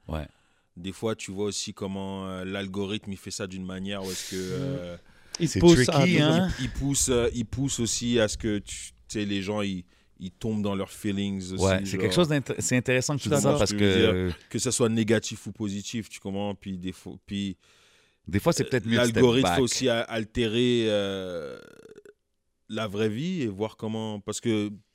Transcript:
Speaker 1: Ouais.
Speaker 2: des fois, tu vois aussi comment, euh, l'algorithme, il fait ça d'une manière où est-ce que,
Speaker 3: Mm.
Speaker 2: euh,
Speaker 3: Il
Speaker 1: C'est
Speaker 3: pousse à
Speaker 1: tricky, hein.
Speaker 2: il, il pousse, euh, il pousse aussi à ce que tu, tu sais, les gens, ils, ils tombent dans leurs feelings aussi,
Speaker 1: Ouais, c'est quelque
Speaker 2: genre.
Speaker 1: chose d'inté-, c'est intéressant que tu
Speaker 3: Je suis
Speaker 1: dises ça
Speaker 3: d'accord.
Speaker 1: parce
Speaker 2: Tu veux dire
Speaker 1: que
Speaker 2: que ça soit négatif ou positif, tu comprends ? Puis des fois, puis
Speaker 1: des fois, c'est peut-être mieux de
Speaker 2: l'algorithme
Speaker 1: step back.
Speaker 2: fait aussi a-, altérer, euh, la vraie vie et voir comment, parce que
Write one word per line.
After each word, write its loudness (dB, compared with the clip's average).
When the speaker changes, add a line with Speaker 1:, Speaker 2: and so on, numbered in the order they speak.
Speaker 1:
Ouais. -6
Speaker 2:
des -8
fois, -2
tu -12
vois -2
aussi -6
comment, -6
euh, -8
l'algorithme, -6
il -10
fait -12
ça -6
d'une -8
manière -8
où -6
est-ce -8
que, -8
Speaker 3:
Mm. -4
Speaker 2:
euh, -6
Speaker 3:
Il 0
Speaker 1:
C'est -2
Speaker 3:
pousse 10
à 2
Speaker 1:
tricky, 6
hein. 4
Speaker 2:
il, -2
il -4
pousse, 0
euh, 4
il -2
pousse -4
aussi 2
à 6
ce -4
que -2
tu, -10
tu -20
sais, -4
les 0
gens, -2
ils, -2
ils -8
tombent -4
dans 0
leurs -4
feelings -2
aussi, 0
Speaker 1:
Ouais, 4
c'est -6
quelque 0
Speaker 2:
genre. 2
Speaker 1:
chose 4
d'inté-, -2
c'est 0
intéressant 0
que -4
tu -4
Speaker 3:
Je 4
suis -
Speaker 1:
dises 2
ça 4
Speaker 3:
d'accord. 4
Speaker 1:
parce 2
Speaker 2:
Tu -2
veux 6
dire 6
Speaker 1:
que 2
Speaker 2:
que -4
ça 0
soit 2
négatif 0
ou -10
positif, -6
tu -16
comprends ? -4
Puis -8
des -6
fois, -16
puis -4
Speaker 1:
des 0
fois, 2
c'est 0
peut-être -2
mieux -2
de 4
Speaker 2:
l'algorithme 4
Speaker 1:
step 2
back. 2
Speaker 2:
fait 2
aussi 0
a-, 2
altérer, 0
euh, -2
la -4
vraie 0
vie -4
et 0
voir -4
comment, -6
parce -8
que 0